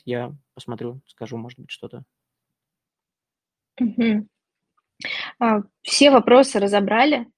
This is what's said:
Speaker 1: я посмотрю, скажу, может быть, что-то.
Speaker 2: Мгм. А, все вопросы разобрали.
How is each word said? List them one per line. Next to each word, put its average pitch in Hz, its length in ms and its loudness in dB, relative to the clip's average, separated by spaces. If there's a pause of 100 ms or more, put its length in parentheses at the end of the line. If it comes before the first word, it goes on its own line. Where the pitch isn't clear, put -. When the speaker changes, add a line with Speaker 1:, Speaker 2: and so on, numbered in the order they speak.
Speaker 1:
я 123 280 -8 (220)
посмотрю, 120 520 -12
скажу, 117 300 -14
может 120 220 -16
быть, - 120 -20
что-то. - 320 -18 (1800)
Speaker 2:
Мгм. 220 500 -2 (1080)
А, 220 220 0 (200)
все - 300 4
вопросы 254 480 6
разобрали. 208 680 0 (100)